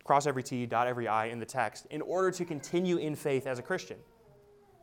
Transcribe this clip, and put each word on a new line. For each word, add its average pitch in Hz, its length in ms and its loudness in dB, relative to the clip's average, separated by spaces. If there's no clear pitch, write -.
cross 143 200 4
every 131 180 0
T, 123 220 -2
dot 120 220 2
every 120 200 -2
I 110 180 2
in 117 140 -6
the 110 60 -6
text - 440 -4
in 151 120 -6
order 185 300 2
to 180 140 -2
continue 170 520 0
in 151 180 -2
faith 135 300 0
as 127 140 -2
a - 20 -8
Christian. - 360 -6